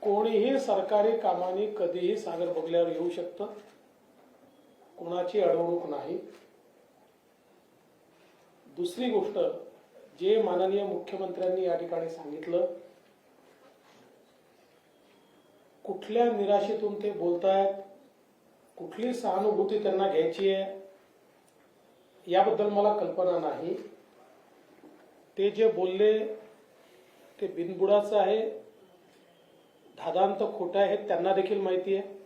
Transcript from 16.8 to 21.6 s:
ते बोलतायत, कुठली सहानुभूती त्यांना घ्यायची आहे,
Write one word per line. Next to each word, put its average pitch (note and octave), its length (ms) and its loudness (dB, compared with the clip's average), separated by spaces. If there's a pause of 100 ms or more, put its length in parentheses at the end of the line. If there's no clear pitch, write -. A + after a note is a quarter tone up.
ते G#3 80 0
बोलतायत, F#3+ 640 2 (1040)
कुठली A#3+ 360 -6
सहानुभूती G3+ 680 0
त्यांना F#3+ 240 2
घ्यायची F#3+ 460 2
आहे, F#3+ 280 -4 (1500)